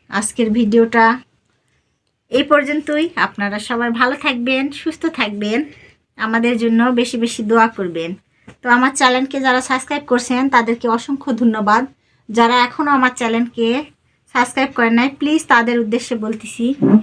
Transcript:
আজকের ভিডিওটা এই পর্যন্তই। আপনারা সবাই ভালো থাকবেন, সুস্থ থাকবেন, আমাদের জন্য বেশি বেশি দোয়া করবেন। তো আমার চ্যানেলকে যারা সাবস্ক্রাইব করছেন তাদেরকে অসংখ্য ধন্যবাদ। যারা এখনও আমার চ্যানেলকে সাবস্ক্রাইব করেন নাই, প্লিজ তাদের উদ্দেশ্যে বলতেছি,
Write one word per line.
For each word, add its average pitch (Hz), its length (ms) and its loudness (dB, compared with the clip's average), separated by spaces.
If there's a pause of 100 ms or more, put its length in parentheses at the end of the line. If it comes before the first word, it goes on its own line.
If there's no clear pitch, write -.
আজকের 208 420 -2
ভিডিওটা 226 680 4 (1120)
এই 247 120 2
পর্যন্তই। 302 760 0
আপনারা 202 420 -4
সবাই 240 320 -4
ভালো 247 260 0
থাকবেন, 262 560 -2
সুস্থ - 340 -6
থাকবেন, 214 580 -4 (520)
আমাদের 226 420 0
জন্য 226 260 2
বেশি 247 320 0
বেশি 233 260 -4
দোয়া 226 260 4
করবেন। 170 460 -6 (480)
তো 247 60 -4
আমার 254 260 2
চ্যানেলকে 262 460 0
যারা 254 200 2
সাবস্ক্রাইব 262 460 -4
করছেন 247 420 0
তাদেরকে 233 400 0
অসংখ্য 269 440 -2
ধন্যবাদ। 220 540 2 (440)
যারা 233 340 2
এখনও 294 260 -2
আমার 254 260 2
চ্যানেলকে 233 680 -2 (480)
সাবস্ক্রাইব 262 420 -2
করেন 226 180 2
নাই, 240 160 4
প্লিজ 294 380 -2
তাদের 240 320 2
উদ্দেশ্যে 233 380 -2
বলতেছি, 233 580 -4 (280)